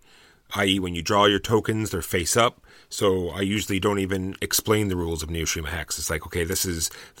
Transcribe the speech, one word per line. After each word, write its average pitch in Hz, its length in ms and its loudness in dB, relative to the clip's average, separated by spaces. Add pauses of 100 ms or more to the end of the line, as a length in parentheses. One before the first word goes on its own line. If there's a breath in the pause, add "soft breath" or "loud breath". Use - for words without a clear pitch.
(540 soft breath)
i 101 120 2
e 98 120 0
when 90 160 -2
you 85 80 -4
draw 101 220 4
your 101 140 6
tokens, 110 520 0
they're 87 120 -4
face 85 340 -2
up. 117 240 2 (300 soft breath)
So 92 400 0
I 85 100 -6
usually 98 400 0
don't 101 200 2
even 95 420 -2
explain 107 460 2
the 92 80 0
rules 82 260 -2
of 78 80 -8
Neuroshima 80 380 -2
Hex. 80 300 -6
It's 76 120 -6
like, 80 160 -4
okay, 87 180 -2
this 85 220 -2
is 82 240 -2 (300 loud breath)